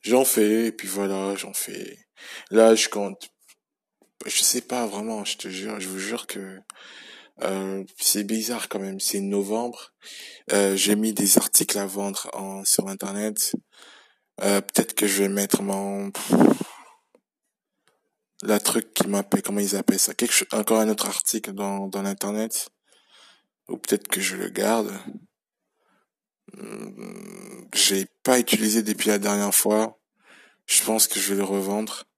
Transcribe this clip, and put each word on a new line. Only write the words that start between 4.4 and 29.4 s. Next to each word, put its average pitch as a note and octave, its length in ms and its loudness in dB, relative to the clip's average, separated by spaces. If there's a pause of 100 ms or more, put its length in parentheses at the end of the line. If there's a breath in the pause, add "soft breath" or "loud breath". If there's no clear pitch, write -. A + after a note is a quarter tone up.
sais B2+ 180 2
pas A#2+ 240 -2
vraiment, G#2 400 -6
je - 120 -4
te - 100 -10
jure, G2+ 320 -8
je F#2 80 -8
vous F#2+ 120 -8
jure G#2+ 280 -6
que, F#2+ 320 -12 (840 loud breath)
euh, F#2+ 420 -4 (140)
c'est - 260 0
bizarre A2+ 460 -4
quand G2+ 100 -6
même, F#2+ 200 -8
c'est G2+ 220 -2
novembre. G2+ 720 -2 (600 loud breath)
Euh, G2 240 4
j'ai G2+ 180 4
mis A2 180 2
des G2+ 240 4
articles - 400 2
à G3+ 80 -2
vendre G3 480 -6
en, G2 300 -10
sur - 240 2
Internet. G3 680 -4 (880 loud breath)
Euh, G2 180 4
peut-être - 360 0
que G#2 120 0
je G2 160 2
vais G2 60 2
mettre G2+ 320 0
mon, G3 500 -4 (2250 loud breath)
la G#2 180 2
truc - 340 -2
qui - 140 0
m'appelle, - 340 0
comment C#3+ 200 -2
ils G2+ 160 0
appellent - 200 2
ça, - 160 0
quelque - 200 0
cho-, - 180 2
encore A2 300 4
un G#2+ 80 4
autre G#2+ 180 0
article - 460 -4
dans, G2 340 -4
dans F#2+ 140 -8
l'Internet. G#2 680 -4 (1000 soft breath)
Ou - 80 -6
peut-être - 320 0
que - 100 -2
je F#2+ 160 -2
le F#2+ 140 -4
garde. G#2 420 2 (1600)
Hmm, G#1 1200 -14
j'ai F#2+ 320 4 (180)
pas B2+ 160 6
utilisé A2 420 2
depuis G#2+ 280 0
la G#2 100 4
dernière G2+ 340 0